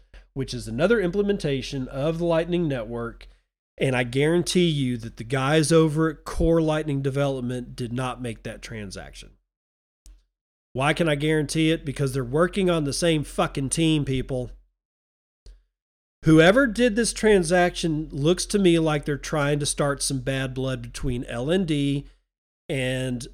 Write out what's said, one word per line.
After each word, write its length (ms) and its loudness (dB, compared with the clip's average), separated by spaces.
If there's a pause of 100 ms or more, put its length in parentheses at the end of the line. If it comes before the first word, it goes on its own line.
(360)
which 180 -6
is 140 -8
another 340 2
implementation 840 -2
of 320 -4
the 60 -2
Lightning 420 0
Network. 600 -6 (520)
And 160 0
I 80 2
guarantee 680 2
you 280 0
that 200 -12
the 60 -10
guys 480 2
over 400 4
at 120 -14
Core 380 2
Lightning 400 0
Development 720 -4
did 160 -8
not 300 -4
make 220 -8
that 180 -12
transaction. 720 -14 (1400)
Why 200 0
can 160 2
I 60 2
guarantee 560 0
it? 120 -2
Because 300 -4
they're 100 -4
working 460 0
on 140 2
the 100 -2
same 300 0
fucking 460 -4
team, 360 2
people. 460 -4 (1700)
Whoever 420 8
did 280 2
this 160 0
transaction 1000 2
looks 340 0
to 140 0
me 180 6
like 280 0
they're 120 -2
trying 420 0
to 60 -4
start 380 -2
some 160 -2
bad 340 -4
blood 300 -4
between 400 -4
L 260 -6
N 160 2
D 400 0 (640)
and 640 -4